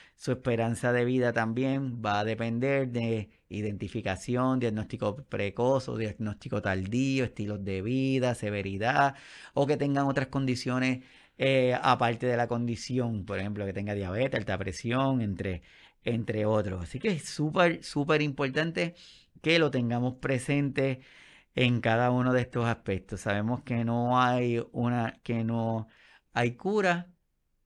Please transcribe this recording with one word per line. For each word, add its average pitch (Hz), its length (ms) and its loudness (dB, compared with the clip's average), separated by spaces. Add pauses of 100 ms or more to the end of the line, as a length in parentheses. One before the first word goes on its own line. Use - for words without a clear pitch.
(160)
su - 180 -4
esperanza 117 600 0
de 123 120 4
vida 123 280 2
también 120 720 -2
va 104 160 0
a 104 60 0
depender 117 640 0
de 113 400 -2 (180)
identificación, 107 1120 -2
diagnóstico 110 580 -2
precoz 120 720 -2
o 120 80 -6
diagnóstico 107 640 -6
tardío, 120 640 0
estilos 104 380 -6
de 95 180 -4
vida, 127 540 0
severidad, 104 800 0 (380)
o 143 120 2
que 143 120 2
tengan 139 300 2
otras 135 200 0
condiciones, 127 760 -2 (340)
eh, 131 440 4
aparte 120 460 2
de 120 100 2
la 120 100 2
condición, 120 800 -2
por 98 140 -4
ejemplo, 101 260 -4
que 98 80 -4
tenga 101 200 -4
diabetes, 104 460 -2
alta 98 180 -2
presión, 120 640 0
entre, 95 400 -4 (420)
entre 113 420 -2
otros. 101 380 0
Así 127 160 -8
que 220 100 0
es 160 140 0
súper, 165 600 0
súper 147 380 2
importante 151 760 -2 (460)
que 165 160 4
lo 156 140 4
tengamos 123 440 0
presente 135 840 0 (560)
en 123 240 4
cada 117 320 4
uno 127 220 2
de 127 80 4
estos 120 240 -2
aspectos. 101 560 -4
Sabemos 110 420 0
que 117 220 -2
no 120 360 2
hay 123 400 2 (120)
una, 120 500 0
que 117 220 -2
no 113 420 -2 (460)
hay 120 240 0
cura, 185 520 0 (560)